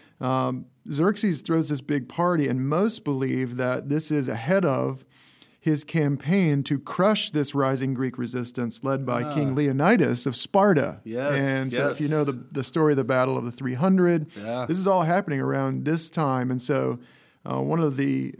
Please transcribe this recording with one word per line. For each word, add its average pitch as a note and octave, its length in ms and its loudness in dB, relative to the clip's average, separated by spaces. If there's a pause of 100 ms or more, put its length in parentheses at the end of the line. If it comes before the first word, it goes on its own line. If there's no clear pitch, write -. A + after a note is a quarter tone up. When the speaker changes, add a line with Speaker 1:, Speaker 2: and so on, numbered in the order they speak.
(220)
Speaker 1:
um, C3 440 -2 (260)
Xerxes F3+ 500 0
throws D#3+ 280 0
this C#3+ 120 -2
big C#3 260 -2
party, E3+ 400 2
and B2+ 200 0
most F#3+ 360 0
believe C3 540 -2
that B2+ 320 -2
this D#3 220 -2
is C#3+ 160 0
ahead C3 380 0
of C3 400 -2 (560)
his D3+ 220 0
campaign D3 800 2
to C#3 160 0
crush G#3 520 0
this D3 220 0
rising C3+ 400 0
Greek B2+ 240 -4
resistance A#2+ 640 -6
led C3+ 220 -2
by A#2+ 180 -2
Speaker 2:
Ah. D3 100 -6
Speaker 1:
King C#3+ 220 0
Leonidas C#3+ 680 2
of B2+ 100 -2
Sparta. D#3 680 2
Speaker 2:
Yes, C3+ 340 -2
Speaker 1:
And C3+ 360 -2
so C3+ 160 0
if C3 100 -6
you D3+ 80 -2
Speaker 2:
yes. D3 40 0
Speaker 1:
know D3+ 120 2
the, C#3 80 -2 (200)
the C#3 120 -4
story D#3 300 2
of C#3 40 0
the C3+ 60 2
Battle C3 340 2
of B2 60 -6
the A#2+ 80 -6
three B2 220 -6
hundred, F3 540 4 (140)
Speaker 2:
Yeah. A#2+ 260 -4
Speaker 1:
this E3+ 100 -2
is F#3+ 100 0
all F#3 160 4
happening D#3+ 380 0
around C3+ 420 -2
this E3 260 -2
time. C3 400 0
And B2+ 120 -2
so, C3 360 0 (480)
uh, C3 160 -4
one D3+ 200 0
of C#3+ 160 0
the, C3+ 420 -2